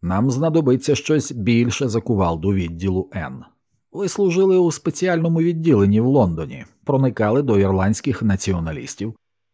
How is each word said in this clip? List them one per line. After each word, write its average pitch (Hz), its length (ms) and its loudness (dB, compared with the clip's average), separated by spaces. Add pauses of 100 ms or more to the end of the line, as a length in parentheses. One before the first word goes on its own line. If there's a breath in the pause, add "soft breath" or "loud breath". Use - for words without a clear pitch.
нам 98 300 0
знадобиться 143 640 0
щось - 360 -2
більше 117 580 0
за 107 120 -2
кувалду 92 520 0
відділу 92 600 -2
Н. 78 280 -10 (480)
Ви 196 160 -6
служили 190 500 2
у 175 140 2
спеціальному 165 680 -2
відділенні 156 600 4
в 120 40 2
Лондоні, 87 600 0 (180)
проникали 131 580 0
до 117 180 2
ірландських 98 640 0
націоналістів». 98 920 -4 (380)